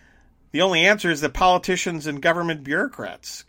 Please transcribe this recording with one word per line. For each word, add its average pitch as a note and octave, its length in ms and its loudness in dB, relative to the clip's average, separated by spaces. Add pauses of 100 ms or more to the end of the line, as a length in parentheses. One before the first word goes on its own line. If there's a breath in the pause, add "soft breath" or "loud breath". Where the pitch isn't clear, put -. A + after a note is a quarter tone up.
(500 soft breath)
The D3+ 120 0
only F3 220 4
answer G3+ 260 4
is D3 100 -2
that D3 140 -2
politicians F3+ 760 0
and C#3+ 120 -6
government E3 440 0
bureaucrats, C#3 840 -6